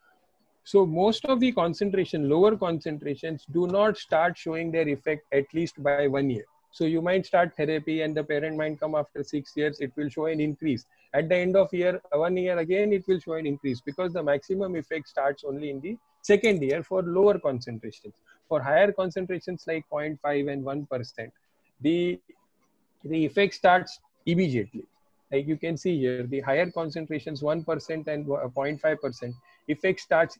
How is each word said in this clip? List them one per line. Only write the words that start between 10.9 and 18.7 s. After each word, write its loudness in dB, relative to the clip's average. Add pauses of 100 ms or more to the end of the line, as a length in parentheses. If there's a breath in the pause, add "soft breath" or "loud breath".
At 0
the 4
end 2
of 4
year, 0 (120)
one 2
year 0
again, 2
it 0
will 2
show -6
an -4
increase -2
because -4
the -4
maximum 0
effect -6
starts -2
only -6
in -8
the -8 (260)
second 4
year 0
for -2
lower 4
concentrations. -8 (340 soft breath)
For 0
higher 4